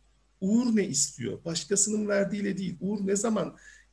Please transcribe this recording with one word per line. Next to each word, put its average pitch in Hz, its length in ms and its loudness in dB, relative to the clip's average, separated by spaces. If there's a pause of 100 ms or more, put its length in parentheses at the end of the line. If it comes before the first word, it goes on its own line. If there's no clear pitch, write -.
(420)
Uğur 226 340 4
ne 202 120 4
istiyor? - 580 -4
Başkasının 196 640 0
verdiğiyle 202 500 0
değil. 190 240 -6
Uğur 196 260 -2
ne 202 80 2
zaman 208 400 -2 (360)